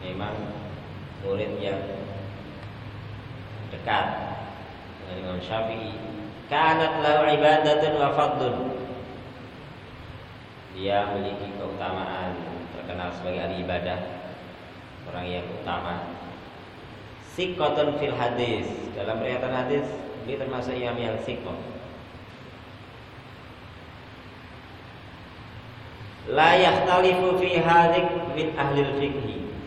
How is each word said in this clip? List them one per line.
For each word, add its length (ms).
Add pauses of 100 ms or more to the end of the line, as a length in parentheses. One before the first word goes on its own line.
Memang 320 (880)
murid 320
yang 220 (1900)
dekat 320 (960)
dengan 160
Imam 240
Syafi'i. 560 (500)
Kanat 560
lahu 320
ibadatun 640
wa 160
fadlun. 400 (2250)
Dia 380
memiliki 480
keutamaan, 800 (320)
terkenal 400
sebagai 340
ahli 220
ibadah, 320 (1120)
orang 160
yang 260
utama. 640 (1160)
Siqatun 640
fil 160
hadis. 560 (240)
Dalam 240
riwayat 240
hadis, 480 (320)
dia 160
termasuk 400
imam 180
yang 300
siqah. 320 (4000)
La 240
yakhtalifu 880
fi 160
hadzik 480 (320)
min 160
ahlil 480
fikhi. 480 (160)